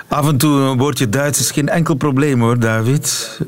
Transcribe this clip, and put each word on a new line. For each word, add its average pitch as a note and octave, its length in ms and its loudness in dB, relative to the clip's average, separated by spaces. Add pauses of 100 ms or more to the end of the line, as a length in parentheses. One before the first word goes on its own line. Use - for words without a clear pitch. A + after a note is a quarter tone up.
Af C#3+ 200 0
en D3+ 80 2
toe C#3+ 240 2
een C3+ 180 0
woordje C3+ 300 0
Duits C3+ 320 -2
is B2+ 100 -2
geen C#3+ 180 -2
enkel E3 260 0
probleem C#3 460 0
hoor, A#2 180 2
David. A2+ 880 -2